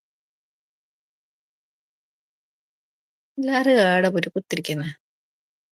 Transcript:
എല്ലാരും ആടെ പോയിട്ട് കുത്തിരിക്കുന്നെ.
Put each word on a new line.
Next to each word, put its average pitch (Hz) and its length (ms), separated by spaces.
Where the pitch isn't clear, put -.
എല്ലാരും 262 460
ആടെ 185 260
പോയിട്ട് 180 220
കുത്തിരിക്കുന്നെ. 165 580